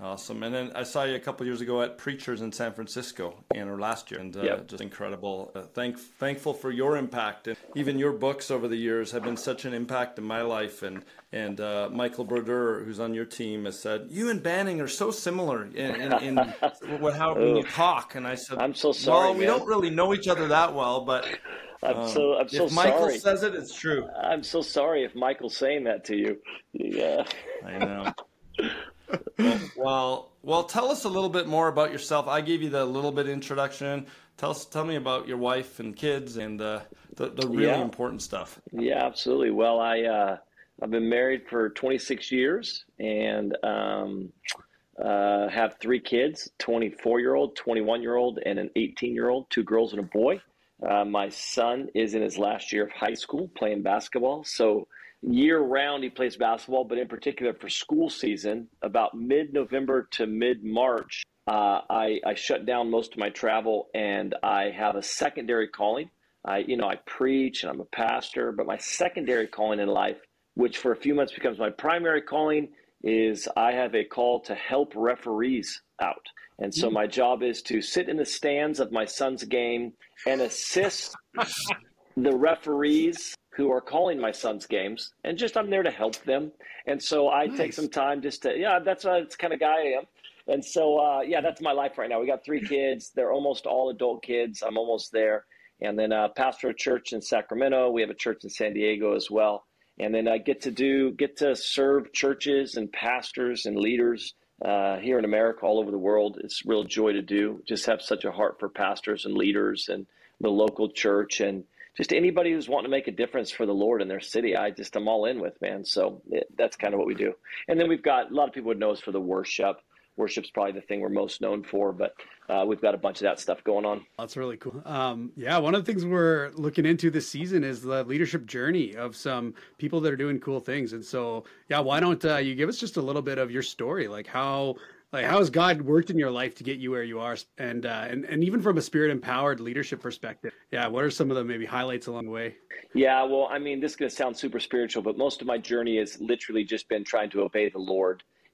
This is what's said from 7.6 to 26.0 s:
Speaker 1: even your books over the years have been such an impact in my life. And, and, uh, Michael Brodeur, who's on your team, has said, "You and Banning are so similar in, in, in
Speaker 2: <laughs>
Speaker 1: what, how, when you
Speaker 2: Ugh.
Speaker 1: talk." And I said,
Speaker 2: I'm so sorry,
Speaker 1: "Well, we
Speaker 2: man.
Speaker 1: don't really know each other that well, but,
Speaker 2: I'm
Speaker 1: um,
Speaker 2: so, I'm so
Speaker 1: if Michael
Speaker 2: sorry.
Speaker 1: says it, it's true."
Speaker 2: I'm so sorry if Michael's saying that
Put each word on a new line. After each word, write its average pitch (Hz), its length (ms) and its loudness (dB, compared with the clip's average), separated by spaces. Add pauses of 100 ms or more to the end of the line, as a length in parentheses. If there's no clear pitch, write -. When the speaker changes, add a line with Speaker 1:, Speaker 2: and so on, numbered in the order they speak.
Speaker 1:
even 143 240 -2
your 143 120 2
books 139 400 -2
over 123 160 0
the 117 80 -2
years 113 360 -2
have 120 120 -4
been 117 140 -4
such - 280 -6
an 127 80 -6
impact 123 440 -4
in 110 80 -8
my 113 160 -4
life. 110 420 -4
And, 95 220 -10 (260)
and, 104 300 -6
uh, 104 300 -2
Michael 123 340 -4
Brodeur, 117 580 0
who's 107 160 -10
on 113 140 -4
your 113 100 -4
team, 107 420 -6
has 95 140 -8
said, 107 300 -4
"You 208 200 -4
and 202 140 -2
Banning 175 380 -2
are 139 80 -4
so 208 220 -2
similar 175 520 -2
in, 101 120 -12 (260)
in, 135 120 0 (100)
in 135 140 0
Speaker 2:
<laughs> 143 640 -2
Speaker 1:
what, 147 160 2
how, 160 200 0
when 120 200 6
you 113 40 6
Speaker 2:
Ugh. - 100 -4
Speaker 1:
talk." 165 460 2
And 127 120 -6
I 127 80 -4
said, 127 220 -8
Speaker 2:
I'm 135 160 0
so 147 180 2
sorry, 165 380 6
Speaker 1:
"Well, 190 60 2
we 190 100 2
Speaker 2:
man. - 20 6 (120)
Speaker 1:
don't 240 80 -6
really 196 240 2
know 180 220 4
each 196 140 -2
other 165 220 2
that 156 240 6
well, 127 320 0
but, 127 220 0 (560)
Speaker 2:
I'm 120 140 0
Speaker 1:
um, 117 120 -2
Speaker 2:
so, 143 300 4
I'm 127 100 0
so 143 160 2
Speaker 1:
if 147 80 0
Michael 175 260 6
Speaker 2:
sorry. 143 200 2
Speaker 1:
says 196 240 2
it, 208 100 0
it's 160 220 -8
true." 147 320 -2 (140)
Speaker 2:
I'm 160 220 0
so - 180 -2
sorry 151 440 2
if - 100 -10
Michael's 127 400 -2
saying 139 300 0
that 110 200 0